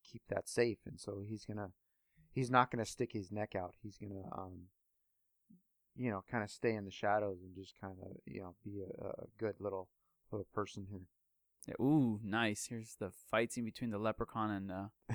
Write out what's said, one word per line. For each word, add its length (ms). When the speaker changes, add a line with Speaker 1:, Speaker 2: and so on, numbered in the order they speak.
Speaker 1:
keep 260
that 200
safe. 380
And 120
so 300
he's 160
gonna, 260
he's 180
not 200
gonna 160
stick 260
his 180
neck 240
out. 280
He's 160
gonna, 240
um, 360
you 160
know, 200
kinda 180
stay 260
in 120
the 40
shadows 520
and 120
just 240
kinda, 280
you 160
know, 140
be 160
a, 260
a 200
good 220
little, 300
little 220
person 360
here. 120
Speaker 2:
Yeah, 160
ooh, 400
nice. 440
Here's 300
the 120
fight 420
scene 140
between 240
the 80
Leprechaun 520
and, 220
uh, 160